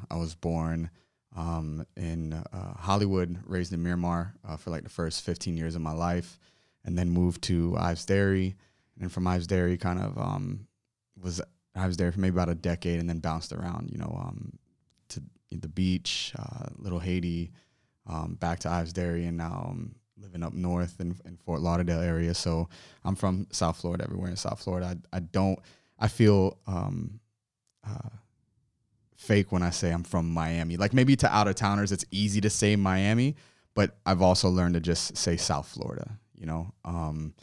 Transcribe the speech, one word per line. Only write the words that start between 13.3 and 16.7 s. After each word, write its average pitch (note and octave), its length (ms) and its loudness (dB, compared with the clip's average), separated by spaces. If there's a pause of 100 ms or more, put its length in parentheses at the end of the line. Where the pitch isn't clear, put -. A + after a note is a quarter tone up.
around, E2+ 380 -6
you - 80 -8
know, - 160 -6 (120)
um, - 320 -10 (500)
to - 140 -10 (300)
the - 160 -8
beach, F2+ 720 0
uh, - 280 -10 (100)